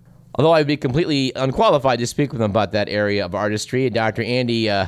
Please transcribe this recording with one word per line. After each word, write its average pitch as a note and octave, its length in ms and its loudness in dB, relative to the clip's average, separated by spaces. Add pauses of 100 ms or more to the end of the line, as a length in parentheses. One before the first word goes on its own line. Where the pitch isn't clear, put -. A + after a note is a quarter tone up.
(360)
Although D#3 160 4
I E3 80 6
would D3+ 80 2
be D3 100 0
completely C#3 580 0
unqualified C3 640 2
to A#2 80 -2
speak D3 240 -2
with A#2 100 -4
him G#2 100 0
about G2+ 200 0
that G#2 160 0
area G2+ 380 0
of F2 80 -8
artistry, G#2+ 560 -2
Doctor A2 320 -2
Andy, A#2 480 0
uh, G2 180 0